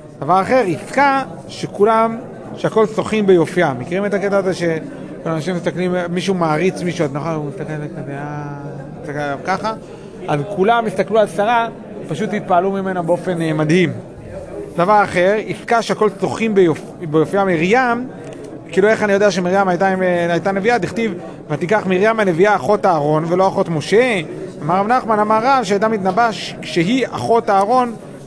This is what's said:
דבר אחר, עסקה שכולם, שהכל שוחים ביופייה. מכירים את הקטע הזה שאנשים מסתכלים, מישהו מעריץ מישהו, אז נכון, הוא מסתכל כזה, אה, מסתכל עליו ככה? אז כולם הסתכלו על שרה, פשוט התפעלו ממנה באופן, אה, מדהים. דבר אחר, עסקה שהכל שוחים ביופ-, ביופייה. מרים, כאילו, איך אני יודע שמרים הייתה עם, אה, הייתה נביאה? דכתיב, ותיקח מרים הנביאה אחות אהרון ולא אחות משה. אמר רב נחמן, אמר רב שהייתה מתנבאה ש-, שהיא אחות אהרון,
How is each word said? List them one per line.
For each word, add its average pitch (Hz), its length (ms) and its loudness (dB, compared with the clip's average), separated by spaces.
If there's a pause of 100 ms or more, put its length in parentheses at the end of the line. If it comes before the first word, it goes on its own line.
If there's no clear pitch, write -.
(200)
דבר 175 220 2
אחר, 247 260 2
עסקה 269 560 0 (240)
שכולם, 226 720 2 (380)
שהכל 208 320 2
שוחים 214 400 0
ביופייה. 170 520 4
מכירים 180 260 -4
את 202 80 -2
הקטע 196 240 0
הזה 185 160 0
שאנשים 165 1000 -4
מסתכלים, 180 400 -2 (140)
מישהו 180 240 -2
מעריץ 170 480 0
מישהו, 170 240 -2
אז 135 80 -4
נכון, 151 200 -4
הוא 151 120 -4
מסתכל 147 180 -8
כזה, 147 500 -8
אה, 147 300 -8 (580)
מסתכל 147 180 -8
עליו 143 260 -4
ככה? 190 280 -2 (540)
אז 151 120 0 (160)
כולם 220 300 4
הסתכלו 208 340 0
על 202 80 4
שרה, 226 400 0 (400)
פשוט 196 260 -4
התפעלו 190 380 2
ממנה 190 300 -2
באופן, 170 400 0
אה, 160 120 0
מדהים. 156 400 2 (840)
דבר 202 260 4
אחר, 180 320 2 (120)
עסקה 220 340 0
שהכל 208 280 2 (120)
שוחים 208 340 -2
ביופ-, 175 540 2
ביופייה. 160 360 2
מרים, 233 640 2 (640)
כאילו, 190 160 4
איך 220 160 4
אני 202 100 2
יודע 202 180 4
שמרים 185 360 2
הייתה 185 200 2
עם, 185 160 0
אה, 175 280 2
הייתה 170 200 0
נביאה? 202 260 2
דכתיב, 208 360 -2 (360)
ותיקח 165 360 0
מרים 202 340 2
הנביאה 196 360 4
אחות 202 300 2
אהרון 156 420 2
ולא 185 200 2
אחות 185 220 0
משה. 190 520 2 (400)
אמר 165 180 0
רב 202 80 0
נחמן, 220 320 2
אמר 214 240 2
רב 262 200 4
שהייתה 202 240 2
מתנבאה 214 440 2
ש-, - 300 -10
שהיא 208 500 0
אחות 226 380 0
אהרון, 220 460 2 (320)